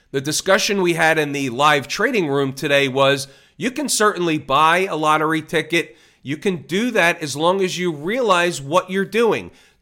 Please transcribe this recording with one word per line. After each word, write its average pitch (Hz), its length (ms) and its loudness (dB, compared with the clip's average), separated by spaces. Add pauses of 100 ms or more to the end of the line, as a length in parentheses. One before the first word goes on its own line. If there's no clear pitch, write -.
(120)
The 135 80 -2
discussion 190 640 0
we 170 120 2
had 160 240 2
in 147 140 -2
the 139 180 -4
live 143 380 2
trading 208 400 -2
room 139 240 0
today 139 360 0
was, 135 400 2 (280)
you 208 140 -4
can 269 180 -6
certainly 175 500 0
buy 151 400 2
a 190 180 -2
lottery 156 460 0
ticket. 160 540 -2 (260)
You 131 140 -8
can 175 260 -4
do 220 300 -2
that 170 300 2
as 135 140 -6
long 175 240 2
as 170 180 -2
you 180 140 -2
realize 175 680 0
what 175 300 -2
you're 190 140 -2
doing. 185 460 0 (320)